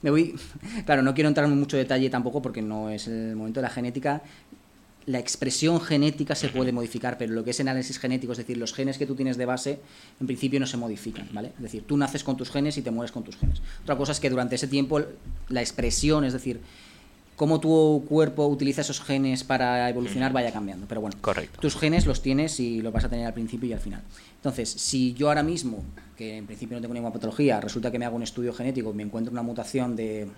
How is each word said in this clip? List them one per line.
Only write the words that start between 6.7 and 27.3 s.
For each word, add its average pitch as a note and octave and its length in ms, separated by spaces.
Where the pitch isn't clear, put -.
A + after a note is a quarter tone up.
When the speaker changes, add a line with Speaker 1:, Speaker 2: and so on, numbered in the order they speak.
Speaker 1:
modificar, A#2+ 440
pero A2+ 160
lo A2+ 100
que A#2+ 80
es A#2+ 100
análisis C3 380
genético, B2+ 340
es A2+ 60
decir, A#2+ 200
los A2+ 160
genes C3+ 240
que C#3+ 80
tú C3+ 80
tienes C3 240
de B2 80
base, B2+ 340
en B2+ 60
principio C3 340
no C3 60
se C3 100
modifican, A2+ 560
¿vale? G#2 240
Es B2+ 60
decir, G#2+ 240
tú D3 100
naces C#3 260
con C3 140
tus B2+ 140
genes C#3+ 260
y C3+ 60
te A#2+ 80
mueres A#2 200
con A#2 140
tus - 120
genes. - 260
Otra C#3+ 140
cosa C#3 160
es C#3+ 80
que C#3 80
durante B2 280
ese C3+ 120
tiempo C#3 320
la B2 140
expresión, D3 640
es B2+ 100
decir, B2 260
cómo D#3 260
tu D#3 500
cuerpo D3+ 360
utiliza C#3+ 360
esos - 180
genes C3+ 420
para B2 460
evolucionar, B2 420
Speaker 2:
Ujú. B2+ 40
Speaker 1:
vaya A#2+ 180
cambiando. G2+ 340
Pero A2 140
bueno, G2+ 220
Speaker 2:
Correcto. F2+ 400
Speaker 1:
tus D3 140
genes D#3+ 280
los C3 160
tienes C#3 400
y A#2 220
los A2+ 100
vas A2+ 120
a B2 40
tener A#2 180
al A2+ 60
principio A#2 380
y - 20
al A2 80
final. G2+ 220
Entonces, C3 340
si B2+ 440
yo C#3+ 140
ahora D3+ 140
mismo, B2+ 400
que A2 200
en G#2+ 100
principio A2 300
no A#2 60
tengo A#2 100
ninguna A#2 220
patología, A2+ 440